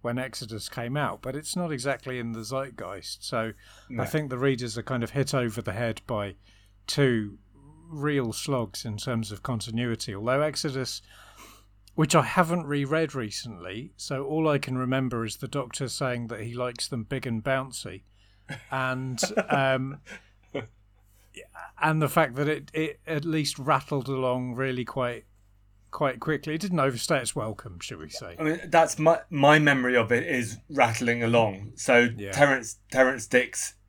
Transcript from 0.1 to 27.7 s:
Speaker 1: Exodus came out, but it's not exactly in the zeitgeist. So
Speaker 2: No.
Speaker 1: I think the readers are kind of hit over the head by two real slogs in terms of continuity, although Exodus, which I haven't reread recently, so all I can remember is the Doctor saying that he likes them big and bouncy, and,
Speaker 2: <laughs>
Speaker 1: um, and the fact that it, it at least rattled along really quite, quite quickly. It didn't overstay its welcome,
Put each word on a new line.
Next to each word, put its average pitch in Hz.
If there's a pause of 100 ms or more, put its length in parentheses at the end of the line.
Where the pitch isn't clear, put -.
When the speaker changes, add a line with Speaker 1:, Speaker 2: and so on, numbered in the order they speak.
Speaker 1:
Exodus 120
came 120
out, 123
but 131
it's 151
not 175
exactly 127
in 117
the 113
zeitgeist. 104
So 113 (360)
Speaker 2:
No. 120
Speaker 1:
I -
think 151
the 127
readers 123
are 117
kind 120
of 113
hit 139
over 120
the -
head 113
by 101 (500)
two 117 (500)
real 143
slogs 120
in 107
terms 113
of 101
continuity, 117
although 120
Exodus, 139 (920)
which 156
I 156
haven't 170
reread 143
recently, 107
so 139
all 156
I 147
can 131
remember 127
is 107
the 131
Doctor 131
saying 120
that 110
he 117
likes 123
them 117
big 127
and 113
bouncy, 131 (680)
and, 131 (160)
Speaker 2:
<laughs> 208
Speaker 1:
um, 135 (1800)
and 156
the 147
fact 135
that 143
it, 143
it 147
at 151
least 156
rattled 135
along 127
really 127
quite, 120 (640)
quite 135
quickly. 151
It 160
didn't 180
overstay 135
its 120
welcome, 107